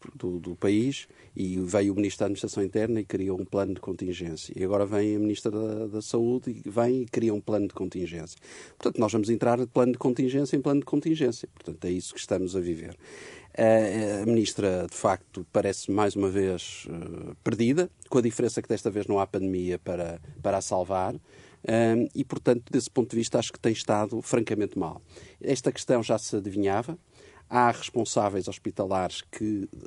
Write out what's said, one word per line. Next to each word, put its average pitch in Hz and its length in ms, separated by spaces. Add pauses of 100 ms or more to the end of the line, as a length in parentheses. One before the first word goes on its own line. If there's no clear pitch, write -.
(140)
do, 90 260
do 82 160
país, 110 500 (280)
e 92 260
veio 98 340
o - 20
Ministro 101 240
da 104 60
Administração 101 360
Interna 107 380
e 98 40
criou 95 360
um 95 40
plano 95 300
de - 60
contingência. 87 720
E 92 80
agora 101 220
vem 104 320
a - 20
Ministra 104 320
da, 107 360
da 104 160
Saúde 120 600
e - 40
vem 120 340
e 113 40
cria 113 260
um 104 80
plano 101 280
de - 60
contingência. 85 640 (380)
Portanto, - 240
nós 107 100
vamos 107 200
entrar 120 280
de 127 80
plano 127 260
de 120 60
contingência 135 580
em 139 40
plano 143 200
de 135 60
contingência. 151 680
Portanto, - 320
é 90 40
isso 90 220
que - 80
estamos 90 340
a 95 60
viver. 82 380 (560)
Eh, 107 680
a - 40
Ministra, 101 640
de - 60
facto, 95 540
parece 101 400
mais 101 260
uma 98 120
vez, 95 640
eh, - 520
perdida, 139 460 (220)
com 139 80
a 120 40
diferença 117 380
que - 80
desta 110 220
vez 98 160
não 101 120
há 98 80
pandemia 92 520
para, 85 420 (220)
para 98 160
a - 20
salvar. 95 540 (520)
Ehm, 113 480
e, 143 100
portanto, 123 460
desse 123 200
ponto 120 200
de 113 60
vista, 113 220
acho - 140
que - 80
tem 113 120
estado 107 480
francamente 104 580
mal. 80 220 (400)
Esta 139 320
questão 120 300
já 110 160
se - 180
adivinhava. 101 640 (500)
Há 120 220
responsáveis 104 800
hospitalares 95 800
que 107 380 (180)